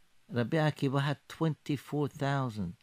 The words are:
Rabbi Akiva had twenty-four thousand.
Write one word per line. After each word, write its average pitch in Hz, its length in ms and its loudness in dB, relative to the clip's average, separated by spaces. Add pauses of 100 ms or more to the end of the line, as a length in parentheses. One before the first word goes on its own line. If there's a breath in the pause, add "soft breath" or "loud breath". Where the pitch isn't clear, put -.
(280)
Rabbi 120 280 0
Akiva 143 460 2
had 143 160 0 (100)
twenty-four 147 800 -2
thousand. 127 760 -2